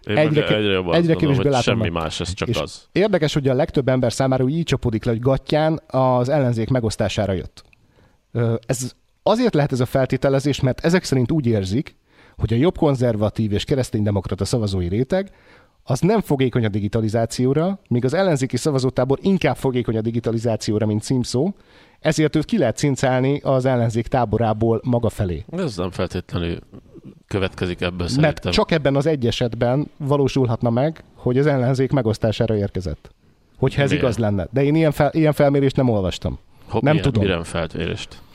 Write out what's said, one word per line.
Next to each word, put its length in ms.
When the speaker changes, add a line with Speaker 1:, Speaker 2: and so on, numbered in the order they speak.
Speaker 1:
Én 100
Speaker 2:
Egyre 240
Speaker 1:
meg 80
Speaker 2:
ke-, 80
Speaker 1:
egyre 160
jobban 220
Speaker 2:
egyre 180
Speaker 1:
azt 80
gondolom, 0
Speaker 2:
kevésbé 220
Speaker 1:
hogy 100
Speaker 2:
látom 220
Speaker 1:
semmi 160
Speaker 2:
meg. 120
Speaker 1:
más, 180
ez 140
csak 140
Speaker 2:
És 80
Speaker 1:
az. 360
Speaker 2:
érdekes, 420
hogy 140
a 60
legtöbb 340
ember 240
számára 320
úgy 120
így 80
csapódik 400
le, 60
hogy 100
Gattyán 640
az 420
ellenzék 420
megosztására 640
jött. 320
Ö, 220
ez 260
azért 320
lehet 180
ez 80
a 60
feltételezés, 760
mert 240
ezek 200
szerint 280
úgy 140
érzik, 500
hogy 160
a 40
jobb 200
konzervatív 760
és 120
kereszténydemokrata 800
szavazói 440
réteg 420
az 140
nem 200
fogékony 440
a 40
digitalizációra, 1080
míg 160
az 100
ellenzéki 420
szavazótábor 640
inkább 340
fogékony 400
a 40
digitalizációra, 880
mint 160
címszó, 520
ezért 360
őt 80
ki 140
lehet 180
cincálni 640
az 220
ellenzék 420
táborából 800
maga 240
felé. 360
Speaker 1:
Ez 200
nem 140
feltétlenül 680
következik 540
ebből 180
Speaker 2:
Mert 120
Speaker 1:
szerintem. 420
Speaker 2:
csak 180
ebben 260
az 100
egy 200
esetben 680
valósulhatna 760
meg, 340
hogy 240
az 80
ellenzék 460
megosztására 640
érkezett. 540
Hogyha 240
ez 80
Speaker 1:
Miért? 140
Speaker 2:
igaz 140
lenne. 320
De 140
én 100
ilyen 180
fel-, 220
ilyen 180
felmérést 440
nem 120
olvastam. 500
Speaker 1:
Ho-, 140
Speaker 2:
Nem 120
Speaker 1:
milyen, 80
Speaker 2:
tudom. 220
Speaker 1:
milyen 200
felmérést? 800